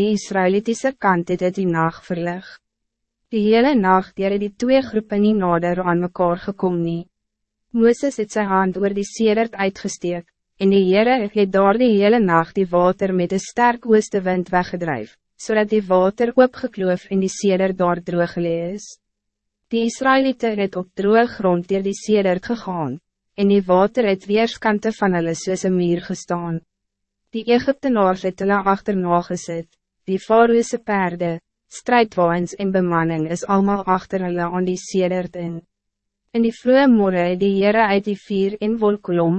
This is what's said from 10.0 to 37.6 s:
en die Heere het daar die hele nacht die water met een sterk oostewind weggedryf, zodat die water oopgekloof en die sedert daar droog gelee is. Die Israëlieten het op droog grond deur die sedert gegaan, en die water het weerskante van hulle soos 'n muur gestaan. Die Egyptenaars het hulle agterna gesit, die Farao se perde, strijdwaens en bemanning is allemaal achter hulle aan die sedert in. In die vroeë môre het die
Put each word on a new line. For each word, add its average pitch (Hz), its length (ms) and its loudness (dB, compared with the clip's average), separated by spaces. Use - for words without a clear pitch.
en 196 120 2
die 196 160 4
Heere 220 460 2
het 202 200 0
daar 196 260 4
die 247 180 4
hele 208 260 4
nacht 165 320 2
die 190 160 -2
water 180 440 0
met 175 180 -2
een 190 100 -2
sterk 240 440 -2
oostewind 185 680 0
weggedryf, 170 640 -4
zodat 214 340 -2
die 214 160 2
water 190 480 2
oopgekloof 214 760 0
en 190 140 0
die 190 80 -4
sedert 190 460 0
daar 175 240 0
droog 175 340 -2
gelee 170 380 -4
is. 208 120 -14
Die 226 160 0
Israëlieten 262 680 0
het 196 180 -4
op 185 180 -8
droog 220 460 2
grond 175 280 0
deur 196 140 -2
die 196 160 -4
sedert 196 480 0
gegaan, 170 540 -6
en 202 160 2
die 202 160 4
water 202 400 2
het 196 240 -2
weerskante 220 720 0
van 185 180 2
hulle 165 160 -2
soos 185 300 -4
'n 185 100 0
muur 175 260 0
gestaan. 170 600 -8
Die 226 120 -8
Egyptenaars 240 800 0
het 185 160 -4
hulle 196 240 0
agterna 190 600 0
gesit, 170 460 -10
die 190 120 -2
Farao 233 440 4
se 233 160 -6
perde, 175 640 -4
strijdwaens 180 840 0
en 196 160 -4
bemanning 165 600 0
is 175 160 -6
allemaal 196 380 0
achter 185 380 -2
hulle 175 200 -4
aan 180 220 -4
die 180 140 -4
sedert 180 580 -4
in. 170 260 -10
In 233 80 0
die 226 80 0
vroeë 262 400 2
môre 190 380 4
het 180 100 -2
die 196 220 0